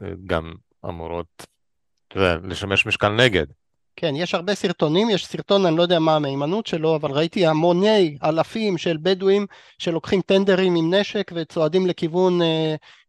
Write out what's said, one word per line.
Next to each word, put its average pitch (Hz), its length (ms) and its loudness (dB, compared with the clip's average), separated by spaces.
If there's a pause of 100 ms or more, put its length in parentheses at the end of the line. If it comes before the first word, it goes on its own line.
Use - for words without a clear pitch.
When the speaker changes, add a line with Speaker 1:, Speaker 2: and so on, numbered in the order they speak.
Speaker 1:
אה, 95 60 -12 (180)
גם 82 260 -4 (360)
אמורות, 85 580 -12 (600)
אתה - 100 -8
יודע, 90 240 4
לשמש 95 440 -2
משקל 104 220 0
נגד. 104 380 2 (500)
Speaker 2:
כן, 151 200 -4
יש 175 180 -4
הרבה 185 200 -4
סרטונים, 180 560 0
יש 190 160 -2
סרטון, 196 400 0
אני 160 100 2
לא 170 60 2
יודע 175 160 2
מה 156 180 2
המהימנות 147 500 -2
שלו, 160 300 0
אבל 147 140 -4
ראיתי 165 360 0
המוני 175 800 2
אלפים 165 540 0
של 165 180 -2
בדואים 190 500 0 (320)
שלוקחים 175 420 -2
טנדרים 190 560 2
עם 165 180 2
נשק 196 400 -2
וצועדים 165 520 0
לכיוון, 175 560 0
אה, 160 320 0 (340)